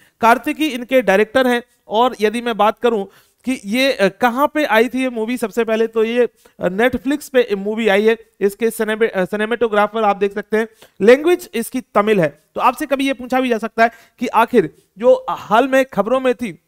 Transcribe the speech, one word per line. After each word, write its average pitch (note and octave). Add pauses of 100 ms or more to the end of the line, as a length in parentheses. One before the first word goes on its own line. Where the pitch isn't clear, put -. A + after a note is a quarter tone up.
(200)
कार्तिकी B3+
इनके B3
डायरेक्टर G#3+
हैं। A#3+ (260)
और A#3
यदि G#3+
मैं A#3
बात A3
करूं A3+ (400)
कि B3+
ये, B3
अ, G3
कहां B3+
पे D4+
आई A3+
थी B3+
ये C4
मूवी, A#3
सबसे A3+
पहले A3
तो A3
ये, A#3 (320)
अ, F3+
Netflix B3
पे B3
मूवी G#3
आई G3
है। A3 (240)
इसके G3+
सिनेमे-, A3
अ, F#3
सिनेमेटोग्राफर G#3+
आप G3+
देख G3+
सकते G#3
हैं, A3 (320)
लैंग्वेज D4+
इसकी A#3
तमिल G#3
है। D3+ (120)
तो F#3+
आपसे B3
कभी C4+
ये C4+
पूछा B3+
भी C4
जा A3+
सकता A3+
है A3+ (280)
कि B3
आखिर A3 (240)
जो B3+
हाल G#3+
में C4
खबरों A#3
में B3+
थी, A3